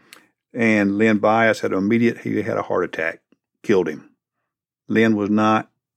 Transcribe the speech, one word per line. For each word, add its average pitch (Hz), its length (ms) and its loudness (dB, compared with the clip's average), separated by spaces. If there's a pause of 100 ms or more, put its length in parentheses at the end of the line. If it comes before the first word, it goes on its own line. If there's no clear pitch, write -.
(520)
and 104 460 2
Len 110 200 4
Bias 110 420 2
had 101 120 -4
an 101 60 -2
immediate, 117 400 0
he 107 240 -4
had 107 160 -4
a 95 60 -4
heart 95 200 -2
attack, 82 380 -8 (400)
killed 92 260 2
him. 71 220 -12 (760)
Len 110 300 2
was 104 140 -2
not, 107 400 0 (260)